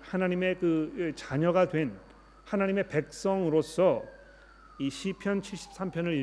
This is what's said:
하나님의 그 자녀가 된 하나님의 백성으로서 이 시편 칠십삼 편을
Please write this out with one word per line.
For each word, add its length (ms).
하나님의 580
그 560
자녀가 520
된 280
하나님의 420
백성으로서 1160
이 100
시편 540
칠십삼 480
편을 320